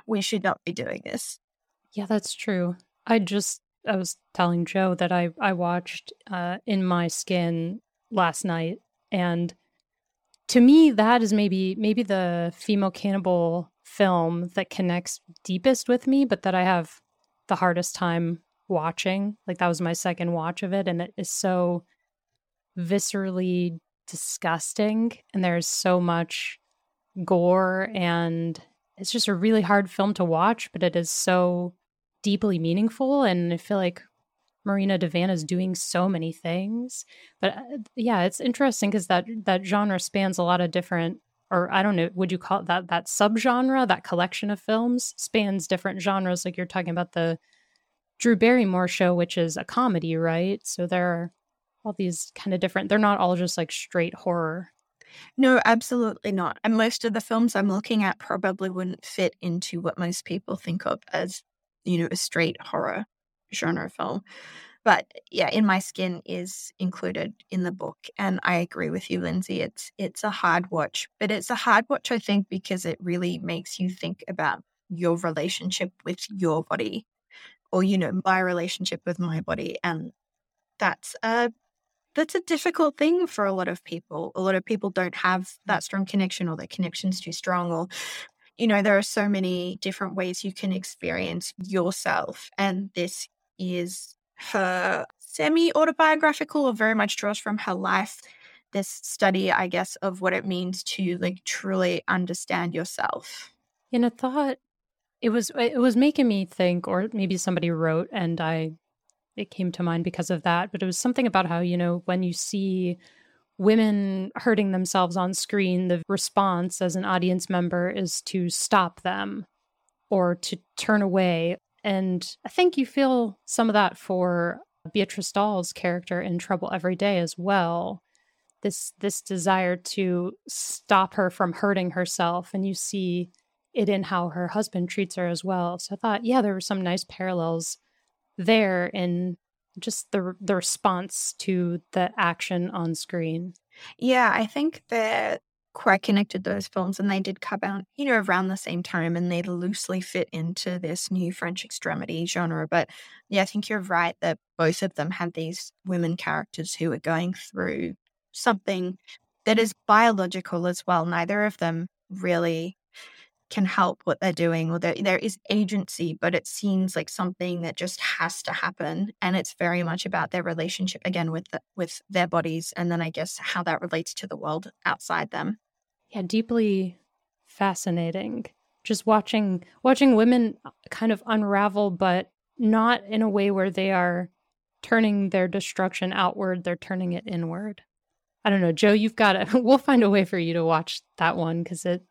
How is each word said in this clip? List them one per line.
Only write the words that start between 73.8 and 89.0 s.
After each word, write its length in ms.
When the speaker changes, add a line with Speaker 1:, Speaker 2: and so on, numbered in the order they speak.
Speaker 1:
think 380
about 360
your 300
relationship 760
with 220
your 280
body, 420
or, 120
you 140
know, 280
my 160
relationship 640
with 120
my 220
body. 440
And 280
that's 440
a, 300
that's 200
a 80
difficult 560
thing 280
for 180
a 80
lot 160
of 160
people. 500
A 60
lot 140
of 100
people 260
don't 240
have 380
that 160
strong 220
connection, 440
or 80
their 100
connection's 540
too 120
strong, 400
or, 140
you 80
know, 160
there 160
are 40